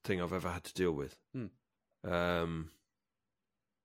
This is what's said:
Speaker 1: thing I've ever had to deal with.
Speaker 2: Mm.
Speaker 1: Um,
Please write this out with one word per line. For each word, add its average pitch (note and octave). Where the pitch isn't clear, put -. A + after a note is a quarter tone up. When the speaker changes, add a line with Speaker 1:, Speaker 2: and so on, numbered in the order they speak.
Speaker 1:
thing F#2
I've F2
ever F2+
had F2+
to -
deal F2+
with. C#2+
Speaker 2:
Mm. A#2
Speaker 1:
Um, E2+